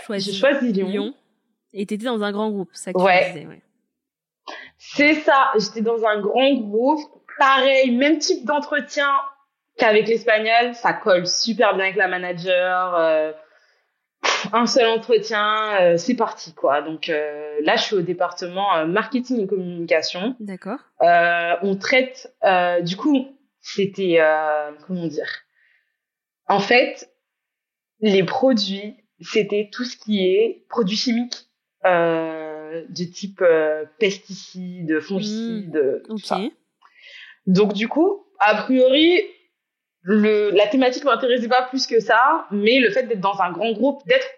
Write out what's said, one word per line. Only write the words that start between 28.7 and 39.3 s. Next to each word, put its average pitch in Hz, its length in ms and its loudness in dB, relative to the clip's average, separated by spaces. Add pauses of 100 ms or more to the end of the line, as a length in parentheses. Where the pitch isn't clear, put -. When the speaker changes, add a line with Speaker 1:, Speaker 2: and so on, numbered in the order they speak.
Speaker 2:
c'était 208 520 -2
tout 247 120 -8
ce 240 120 -12
qui 202 280 -2
est 202 440 0
produits 214 280 -2
chimiques, 240 520 -4 (360)
euh, 160 1040 -2
de - 160 -8
type, 190 380 -10
euh, 156 420 2 (140)
pesticides, 180 1000 -6
fongicides, 208 760 -6
Speaker 1:
Hmm. 135 300 0
Speaker 2:
tout 214 80 -12
Speaker 1:
Ok. 208 60 -8
Speaker 2:
ça. 185 180 -4 (1080)
Donc, 196 280 4
du 220 140 -4
coup, 381 360 0 (160)
a 202 220 4
priori, 262 580 4 (840)